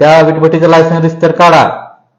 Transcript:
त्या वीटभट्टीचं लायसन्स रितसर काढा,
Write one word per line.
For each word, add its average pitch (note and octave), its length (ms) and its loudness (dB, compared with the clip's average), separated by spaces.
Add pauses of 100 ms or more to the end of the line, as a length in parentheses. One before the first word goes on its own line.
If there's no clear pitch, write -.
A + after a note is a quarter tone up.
त्या D#3 200 4
वीटभट्टीचं D#3+ 480 0
लायसन्स E3 360 0
रितसर D#3+ 280 -2
काढा, E3 360 2 (500)